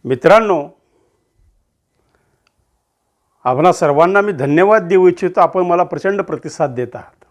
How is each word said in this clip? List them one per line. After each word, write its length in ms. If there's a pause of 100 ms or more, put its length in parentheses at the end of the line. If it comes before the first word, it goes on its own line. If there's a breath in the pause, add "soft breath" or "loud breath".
मित्रांनो, 600 (2750)
आपणा 280
सर्वांना 500
मी 100
धन्यवाद 520
देऊ 240
इच्छितो. 340
आपण 220
मला 200
प्रचंड 380
प्रतिसाद 540
देत 180
आहात. 380